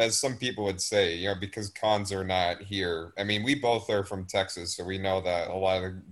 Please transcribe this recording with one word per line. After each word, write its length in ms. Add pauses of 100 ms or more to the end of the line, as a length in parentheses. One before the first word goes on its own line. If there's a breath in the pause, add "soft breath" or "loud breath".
as 180
some 200
people 260
would 180
say, 340
you 120
know, 80
because 340
cons 420
are 120
not 380
here. 560
I 60
mean, 200
we 120
both 340
are 140
from 220
Texas, 500
so 80
we 140
know 240
that 280
a 60
lot 280
of 120
the 160